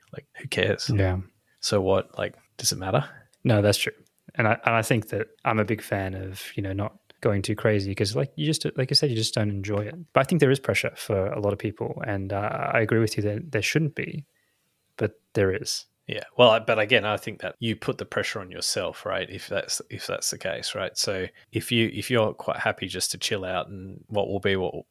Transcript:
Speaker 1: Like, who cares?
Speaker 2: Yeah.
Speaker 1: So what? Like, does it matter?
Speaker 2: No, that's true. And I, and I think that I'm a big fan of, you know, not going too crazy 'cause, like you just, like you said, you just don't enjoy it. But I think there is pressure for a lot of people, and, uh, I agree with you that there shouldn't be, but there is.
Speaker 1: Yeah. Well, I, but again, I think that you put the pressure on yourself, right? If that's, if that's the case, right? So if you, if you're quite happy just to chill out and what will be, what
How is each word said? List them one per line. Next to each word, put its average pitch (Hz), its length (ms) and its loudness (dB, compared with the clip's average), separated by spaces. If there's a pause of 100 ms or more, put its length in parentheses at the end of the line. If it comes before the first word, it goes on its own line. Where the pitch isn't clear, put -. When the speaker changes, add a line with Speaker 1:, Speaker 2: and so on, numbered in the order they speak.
(120)
Speaker 1:
Like, - 140 -16 (100)
who - 140 -14
cares? 101 440 0
Speaker 2:
Yeah. 95 260 2 (420)
Speaker 1:
So 104 180 2
what? 95 380 0
Like, 98 180 -6 (220)
does - 160 -2
it 98 40 -6
matter? 95 280 0 (400)
Speaker 2:
No, 107 160 6
that's 101 160 6
true. - 160 -4 (420)
And 110 140 4
I, 110 160 4
and 117 100 4
I 113 60 4
think 110 280 2
that 110 180 -4 (180)
I'm 110 140 2
a 104 60 2
big 107 160 -2
fan 95 320 -4
of, 95 300 -10 (120)
you 107 60 -4
know, 98 120 -4
not 101 240 -6 (220)
going 101 220 2
too 107 140 -2
crazy 98 400 2
'cause, 104 200 0
like 139 200 -2
you 151 100 -2
just, 156 180 0 (140)
like 131 140 0
you 143 40 4
said, 147 140 4
you 117 60 0
just 110 180 0
don't 107 160 2
enjoy 101 300 -2
it. 104 160 -4 (180)
But 131 60 6
I 135 40 8
think 165 160 2
there 135 120 8
is 139 80 4
pressure - 360 0
for 95 360 0
a 110 80 -4
lot 101 120 2
of 101 60 0
people, 113 480 -4
and, 98 260 -2
uh, 113 420 -2
I 117 80 6
agree 110 180 4
with 110 180 2
you 104 60 0
that 107 280 -4
there 104 120 0
shouldn't 156 320 0
be, - 280 -6 (720)
but - 220 -2 (140)
there 98 180 4
is. - 360 -6 (180)
Speaker 1:
Yeah. 104 160 -8 (160)
Well, 123 140 10
I, 113 80 6
but 110 180 0
again, 107 280 4
I 104 120 0
think 104 240 -12
that 90 160 -8
you 113 180 -2
put - 220 -6
the 98 80 -8
pressure - 340 -4
on 92 120 -12
yourself, 87 520 -4
right? 95 280 -4
If - 160 -12
that's, - 420 -4
if 110 160 -10
that's - 240 -4
the - 80 -6
case, - 380 -6
right? 95 200 -6
So 92 300 -2 (260)
if - 200 -6
you, 113 200 4
if 101 200 -8
you're 110 240 2
quite - 220 -4
happy 101 300 -2
just 90 240 -4
to - 60 -10
chill 101 260 -4
out 92 240 -4
and 95 320 -14 (100)
what 101 200 0
will 98 100 -2
be, 98 160 2
what 92 200 -2 (160)